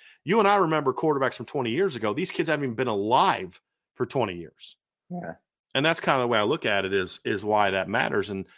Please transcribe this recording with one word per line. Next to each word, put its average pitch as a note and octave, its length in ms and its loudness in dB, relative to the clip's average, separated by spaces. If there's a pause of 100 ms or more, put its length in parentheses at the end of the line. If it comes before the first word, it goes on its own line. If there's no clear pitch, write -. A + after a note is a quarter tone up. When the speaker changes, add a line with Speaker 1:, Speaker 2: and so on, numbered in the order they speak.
(240)
Speaker 1:
you F#3+ 160 2
and G3+ 80 6
I G3+ 80 6
remember D#3 360 2
quarterbacks C3+ 420 0
from A#2 120 -12
twenty B2+ 240 -2
years E3 240 -2
ago. G#2+ 180 -2
These E3+ 200 -4
kids E3 160 -2
haven't D3+ 160 0
even B2 100 -4
been B2 140 -2
alive G#2+ 720 0 (340)
for B2+ 120 -4
twenty A2 280 -2
years. - 420 -16 (320)
Speaker 2:
Yeah. F3 260 -10 (400)
Speaker 1:
And C#3 120 2
that's E3 140 0
kinda C#3+ 220 2
the A#2+ 40 0
way A#2+ 120 2
I G#2 40 4
look B2+ 240 0
at G2+ 180 2
it F#2+ 80 -2
is, F#2 320 -2
is G#2+ 200 -4
why G#2 260 2
that F#2+ 180 -2
matters. G#2 420 -2
And, F#2+ 160 -8 (120)